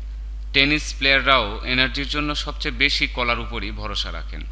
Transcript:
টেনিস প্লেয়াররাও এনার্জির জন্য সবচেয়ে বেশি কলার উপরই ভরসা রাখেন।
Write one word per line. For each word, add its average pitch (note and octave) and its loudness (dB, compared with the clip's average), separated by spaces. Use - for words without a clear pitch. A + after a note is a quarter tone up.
টেনিস C#3+ 2
প্লেয়াররাও C3 4
এনার্জির C3 2
জন্য D3 0
সবচেয়ে D3 -4
বেশি C#3 2
কলার A#2+ 0
উপরই A2+ -6
ভরসা G2+ -4
রাখেন। D#2+ -8